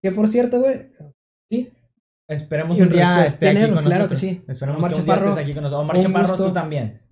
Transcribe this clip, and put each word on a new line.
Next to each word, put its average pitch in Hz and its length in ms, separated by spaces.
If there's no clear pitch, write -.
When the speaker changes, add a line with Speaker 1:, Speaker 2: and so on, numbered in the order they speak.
Speaker 1:
Que 190 80
por 214 160
cierto, 240 320
güey, 262 320
sí. 247 220
Speaker 2:
Esperemos 156 480
Speaker 1:
Y 196 60
Speaker 2:
un 180 60
día 175 340
Speaker 1:
respeto, 151 40
Speaker 2:
esté 147 200
aquí 196 80
Speaker 1:
tenerlo, 214 220
Speaker 2:
con 151 80
Speaker 1:
claro 185 220
que 143 60
Speaker 2:
nosotros. 135 60
Speaker 1:
sí. 185 280
Speaker 2:
Esperemos 139 300
Speaker 1:
Omar 175 160
Speaker 2:
que - 60
un 151 60
día 185 100
Speaker 1:
Chaparro, 156 160
Speaker 2:
estés 147 140
aquí 143 80
con 151 100
nosotros. 143 200
Omar 160 140
Speaker 1:
un 185 60
Speaker 2:
Chaparro, 196 240
Speaker 1:
gusto. 190 200
Speaker 2:
tú 180 60
también. 151 460